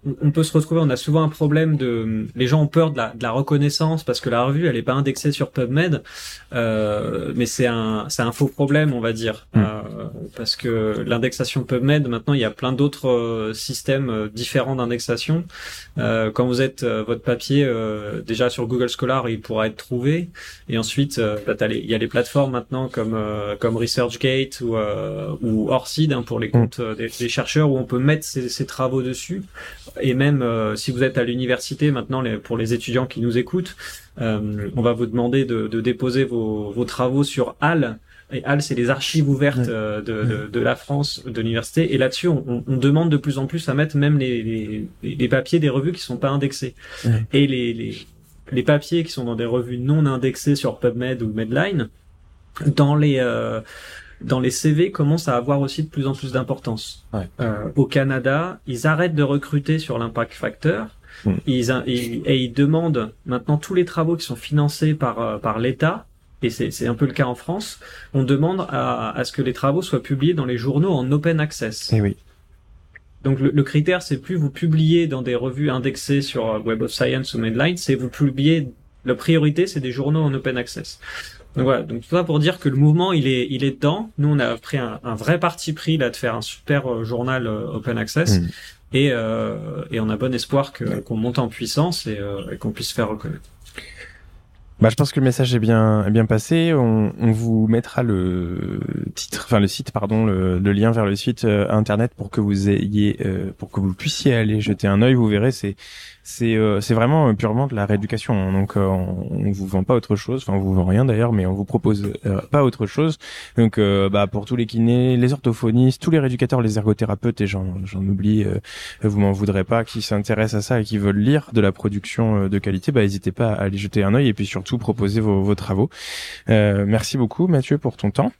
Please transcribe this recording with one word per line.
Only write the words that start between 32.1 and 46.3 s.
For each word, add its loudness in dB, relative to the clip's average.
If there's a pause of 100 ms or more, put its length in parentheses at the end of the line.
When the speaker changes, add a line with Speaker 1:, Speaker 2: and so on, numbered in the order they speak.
Speaker 1:
les, -2
pour -6
les 0
étudiants -2
qui -8
nous 0
écoutent, -2 (440)
euh, -2
on 0
va 4
vous 0
demander 0
de, -2
de -2
déposer 0
vos, -2
vos -2
travaux 0
sur -2
hal. 0 (340)
Et -6
hal, 0
c'est -4
les 0
archives 0
ouvertes, 2
Speaker 2:
Ouais. 2
Speaker 1:
euh, -4
de, -4
de, 0
Speaker 2:
Ouais. -10
Speaker 1:
de 0
la 2
France, -4
de -6
l'université. 0
Et 2
là-dessus, 0
on, 0
on, -4
on 0
demande 4
de 4
plus -2
en -4
plus -6
à -2
mettre 0
même 4
les, 0
les, -4 (160)
les, -6
les 0
papiers 2
des 4
revues 0
qui -10
sont -8
pas 0